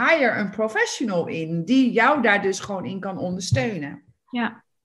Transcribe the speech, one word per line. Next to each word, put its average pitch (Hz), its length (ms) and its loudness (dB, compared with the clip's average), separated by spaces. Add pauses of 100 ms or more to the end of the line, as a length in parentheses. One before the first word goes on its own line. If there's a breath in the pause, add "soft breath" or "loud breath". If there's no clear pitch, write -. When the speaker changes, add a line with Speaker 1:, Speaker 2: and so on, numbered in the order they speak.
Speaker 1:
hire 277 300 2
een 202 120 -2
professional 220 760 -2
in, 165 380 -4
die 247 280 4
jou 247 300 4
daar 202 200 4
dus 190 180 -2
gewoon 196 240 -8
in 190 160 -8
kan 196 180 -6
ondersteunen. 180 840 -4 (280)
Speaker 2:
Ja, 240 340 -6 (200)